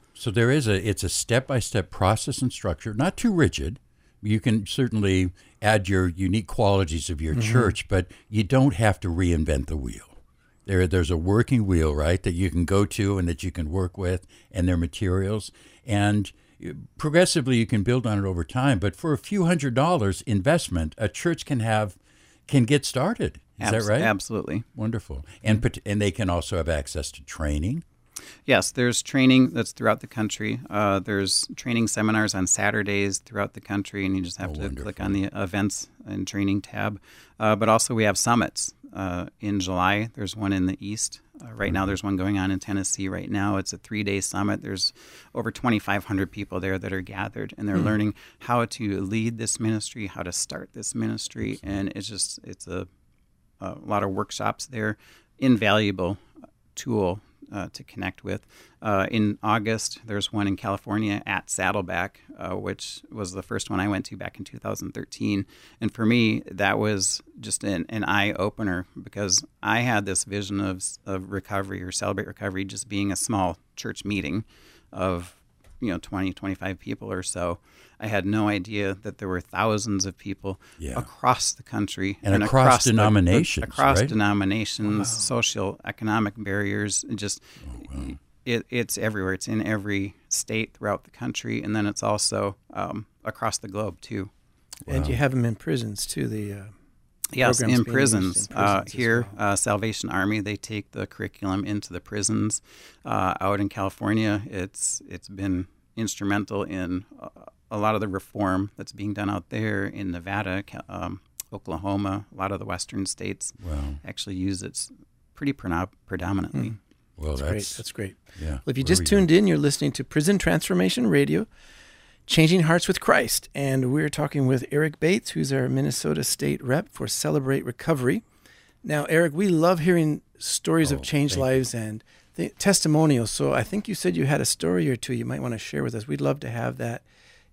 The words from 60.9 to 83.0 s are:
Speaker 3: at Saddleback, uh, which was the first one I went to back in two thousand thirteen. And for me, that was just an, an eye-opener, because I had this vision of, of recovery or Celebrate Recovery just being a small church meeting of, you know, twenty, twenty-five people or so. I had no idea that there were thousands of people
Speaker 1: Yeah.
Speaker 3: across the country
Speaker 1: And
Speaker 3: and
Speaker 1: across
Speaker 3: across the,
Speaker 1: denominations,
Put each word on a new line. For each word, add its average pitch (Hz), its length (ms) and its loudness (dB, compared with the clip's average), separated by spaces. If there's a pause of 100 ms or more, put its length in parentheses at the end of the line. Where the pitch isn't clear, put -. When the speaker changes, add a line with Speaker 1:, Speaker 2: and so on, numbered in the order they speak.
Speaker 3:
at 95 240 -4
Saddleback, 92 720 -2 (160)
uh, 90 180 -8
which - 460 -8 (100)
was 101 200 -8
the 95 100 -10
first - 300 -6
one 98 80 -2
I 98 80 0
went 98 180 -2
to 107 100 -12
back 95 220 -12
in - 80 -10
two 120 140 -16
thousand 101 340 -8
thirteen. 104 520 -4 (360)
And 110 100 0
for 113 140 -2
me, 113 460 4
that 98 260 0
was 104 440 0 (180)
just 107 240 -6
an, 95 260 -2
an 107 140 -4
eye-opener, 101 800 0 (160)
because 98 420 -2 (200)
I 110 160 2
had 113 260 2
this 95 200 -2
vision 101 360 -4
of, 95 220 -4 (240)
of 95 240 -6
recovery 98 500 -4
or 92 100 -8
Celebrate 95 360 -2
Recovery 95 380 -6
just 107 220 -10
being 101 240 -2
a 90 40 -4
small 92 420 0 (180)
church - 300 -10
meeting 98 400 -4 (480)
of, 90 420 -4 (460)
you 120 80 -2
know, 87 80 -2
twenty, 95 360 -4
twenty-five 95 460 -6
people 107 320 -10
or 92 120 -4
so. 87 340 -4 (440)
I 110 60 -6
had 101 180 0
no 104 220 2
idea 101 460 -2
that 98 240 -10
there 101 100 -8
were 90 140 -2
thousands 101 640 0
of 95 120 -6
people 95 440 -8 (160)
Speaker 1:
Yeah. 78 200 -6
Speaker 3:
across - 540 0
the - 120 -18
country 101 600 -4
Speaker 1:
And 98 100 2
Speaker 3:
and 104 120 4
Speaker 1:
across 131 220 6
Speaker 3:
across 123 180 6
the, 123 60 6
Speaker 1:
denominations, 107 720 6